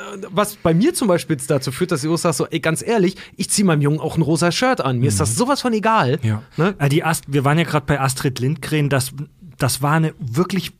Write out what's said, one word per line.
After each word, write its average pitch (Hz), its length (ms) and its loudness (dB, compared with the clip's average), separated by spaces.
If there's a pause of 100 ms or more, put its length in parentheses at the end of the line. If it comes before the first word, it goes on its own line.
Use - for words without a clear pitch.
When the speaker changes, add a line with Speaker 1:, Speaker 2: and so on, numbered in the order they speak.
(300)
Speaker 1:
was 202 260 -2
bei 165 180 2
mir 277 200 2
zum 240 140 0
Beispiel 165 280 0
jetzt - 140 -4
dazu 135 220 -2
führt, 185 180 -2
dass 143 140 -2
ich 156 60 -2
auch 170 80 2
sag 165 180 0
so, 160 140 -2
„Ey, 160 100 -4
ganz 160 260 -2
ehrlich, 196 300 2 (220)
ich 196 100 -6
zieh 208 160 2
meinem 160 160 4
Jungen 147 180 2
auch 160 200 -6
ein 160 40 4
rosa 165 300 2
Shirt 254 300 0
an. 127 160 0
Mir 120 100 2
ist 101 120 2
das 107 100 0
Speaker 2:
Mhm. 117 60 -4
Speaker 1:
sowas 254 260 0
von 247 100 0
egal.“ 214 500 2
Speaker 2:
Ja. 117 200 0 (160)
Speaker 1:
Ne? 190 200 2
Speaker 2:
Äh, 139 120 2
die 156 120 2
Ast-, 160 300 -2
wir 139 140 2
waren 147 100 4
ja 165 80 2
grad 151 220 -2
bei 143 120 0
Astrid 131 420 -2
Lindgren, 147 500 0
das, 131 220 0 (440)
das 131 240 0
war 143 140 0
eine 160 240 2
wirklich 175 600 -2